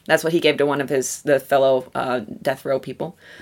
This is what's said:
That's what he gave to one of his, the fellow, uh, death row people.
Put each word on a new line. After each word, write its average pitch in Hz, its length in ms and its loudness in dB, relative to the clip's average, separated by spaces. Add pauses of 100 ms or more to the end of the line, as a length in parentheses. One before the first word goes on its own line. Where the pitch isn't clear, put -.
That's 156 180 2
what 160 100 0
he 170 60 2
gave 147 180 2
to 143 80 2
one 143 160 0
of 135 80 -6
his, 131 340 -2
the 139 160 2
fellow, 135 540 2
uh, 127 280 -2 (200)
death 131 240 -4
row 135 140 -2
people. 143 360 -10 (260)